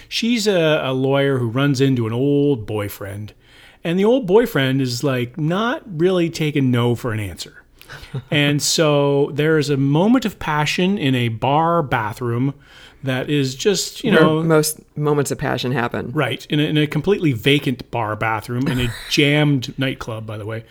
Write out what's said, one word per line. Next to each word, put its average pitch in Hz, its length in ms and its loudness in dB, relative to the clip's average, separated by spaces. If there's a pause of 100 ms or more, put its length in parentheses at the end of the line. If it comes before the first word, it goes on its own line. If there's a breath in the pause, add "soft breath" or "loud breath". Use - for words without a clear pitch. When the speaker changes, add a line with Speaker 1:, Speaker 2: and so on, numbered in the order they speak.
(100)
Speaker 1:
She's 226 380 0
a, 160 360 2
a 135 100 -2
lawyer 135 440 2
who 120 120 -2
runs 135 320 2
into 131 260 2
an 110 60 -4
old 143 520 2
boyfriend, 104 680 -8 (500 soft breath)
and 175 160 0
the 196 60 4
old 240 220 2
boyfriend 139 540 4
is, 123 220 -2
like, 123 340 -2
not 202 480 -2
really 175 440 0
taking 147 420 0
no 120 240 2
for 120 180 -4
an 110 60 -4
answer. - 480 -12
<laughs> - 640 -14
And 147 300 2
so 143 720 2
there 156 240 2
is 143 120 0
a 143 80 0
moment 160 480 2
of - 140 -8
passion 165 580 0
in 135 180 0
a 120 140 0
bar 156 540 2
bathroom 120 680 -2 (500 loud breath)
that 127 260 -4
is 135 260 0
just, - 480 -2
you 233 80 0
Speaker 2:
Where 165 100 6
Speaker 1:
know, 156 220 4
Speaker 2:
most 156 360 2 (180)
moments 147 340 0
of 131 60 -4
passion 127 340 -4
happen. 120 400 -4
Speaker 1:
Right, 135 360 -4
in 151 120 0
a, 147 40 2
in 156 140 0
a 151 100 2
completely 165 440 0
vacant 131 600 0
bar 107 260 -4
bathroom, 113 500 -2
in 127 120 -2
a 123 80 0 (120)
<laughs> - 100 -14
jammed 147 680 2
nightclub, 127 460 -6
by 107 120 -10
the 104 80 -10
way. 113 240 -8